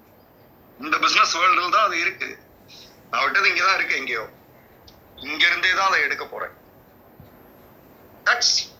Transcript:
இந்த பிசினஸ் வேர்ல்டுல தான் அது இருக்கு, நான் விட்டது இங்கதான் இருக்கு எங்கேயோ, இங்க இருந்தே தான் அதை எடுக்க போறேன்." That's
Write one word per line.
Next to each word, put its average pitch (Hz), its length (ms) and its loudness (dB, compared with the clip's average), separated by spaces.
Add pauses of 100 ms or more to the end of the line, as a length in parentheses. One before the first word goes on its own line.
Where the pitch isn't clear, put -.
(800)
இந்த 151 180 -2
பிசினஸ் - 380 2
வேர்ல்டுல - 340 2
தான் 214 140 4
அது 175 160 0
இருக்கு, - 380 -6 (720)
நான் 120 120 -2
விட்டது 196 260 2
இங்கதான் 185 260 2
இருக்கு 170 220 -2
எங்கேயோ, 127 320 -6 (880)
இங்க 151 300 -2
இருந்தே 175 260 2
தான் 190 160 2
அதை 175 120 2
எடுக்க 143 260 -4
போறேன்." 98 240 -10 (1700)
That's 233 300 2 (260)